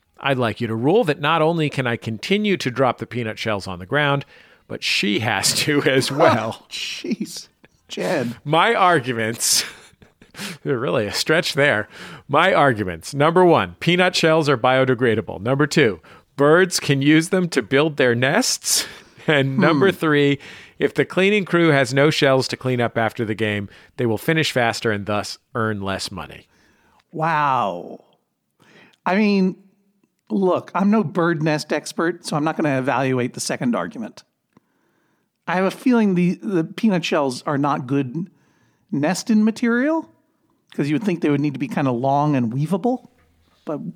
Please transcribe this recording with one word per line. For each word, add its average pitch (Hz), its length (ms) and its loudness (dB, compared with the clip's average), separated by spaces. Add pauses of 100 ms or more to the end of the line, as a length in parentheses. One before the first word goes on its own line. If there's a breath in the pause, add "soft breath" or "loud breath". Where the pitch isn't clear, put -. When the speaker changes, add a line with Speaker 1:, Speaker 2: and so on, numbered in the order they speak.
(200)
Speaker 1:
I'd 135 200 0
like 113 200 -2
you 120 60 -4
to 110 100 -6
rule 156 280 2
that 147 180 -2
not 156 220 0
only 160 260 0
can 135 160 -4
I 117 100 0
continue 190 600 -4
to - 140 -4
drop 123 260 0
the 113 80 -8
peanut 113 320 -8
shells 101 300 -4
on 92 100 -10
the 92 80 -16
ground, 143 400 0 (420 soft breath)
but - 160 -12
she - 360 -2
has - 400 0
to 147 240 0
as 135 280 2
Speaker 2:
<laughs> - 0 -
Speaker 1:
well." 123 600 0
Speaker 2:
Jeez, - 760 -8 (400)
Jed. 151 560 -4
Speaker 1:
My 170 300 2
arguments, 123 880 0 (520 loud breath)
<laughs> - 480 -16
they're 139 160 -2
really 135 280 -2
a 98 60 -8
stretch - 400 -2
there. 135 340 0 (400 loud breath)
My 160 260 2
arguments. 107 600 0
Number 165 320 4
one, 107 340 2
peanut 180 360 2
shells 160 340 2
are 139 80 2
biodegradable. 120 840 0
Number 135 280 0
two, 117 340 2 (340 loud breath)
birds 170 460 4
can 139 200 0
use 156 280 4
them 185 200 0
to 131 120 0
build 143 340 0
their 127 200 2
nests. 143 720 0 (420 loud breath)
And 135 300 2
number 151 340 4
Speaker 2:
Hmm. 185 60 -10
Speaker 1:
three, 143 420 2 (400 loud breath)
if 139 140 0
the 143 120 2
cleaning 196 400 2
crew 170 240 4
has 139 240 2
no 139 160 4
shells 135 380 2
to 120 100 -6
clean 127 240 -2
up 117 160 -2
after 113 280 -2
the 104 100 -4
game, 104 320 -2 (300 loud breath)
they 123 80 -2
will 110 120 0
finish 160 360 0
faster 117 380 0
and 101 140 -4
thus 104 320 -6 (160)
earn 110 280 -4
less 98 300 -6
money. 73 360 -14 (640 soft breath)
Speaker 2:
Wow. 143 920 -2 (1040 soft breath)
I 180 120 0
mean, 196 400 2 (720)
look, 190 460 0
I'm 196 160 2
no 214 120 4
bird 165 400 0
nest 151 300 -2
expert, 170 520 -4
so 170 120 -4
I'm 147 80 0
not 156 120 -2
gonna 143 200 0
evaluate 127 560 0
the - 80 -12
second 123 340 -2
argument. 101 480 -8 (1200)
I 165 100 -4
have 190 100 0
a 185 60 0
feeling 214 440 2
the, 180 260 2
the 185 220 -2
peanut 175 400 0
shells 139 400 -2
are 147 140 -2
not 143 300 -2
good 139 420 -4 (600)
nesting 180 520 0
material, 247 640 0 (640)
'cause - 160 -2
you 151 60 2
would - 80 -2
think 180 180 -2
they 156 80 0
would 143 120 2
need 147 120 -2
to 131 60 -10
be 143 100 -4
kinda 139 220 0
long 139 440 0
and 120 180 -2
weavable. 175 560 -2 (560)
But 151 140 -6 (160)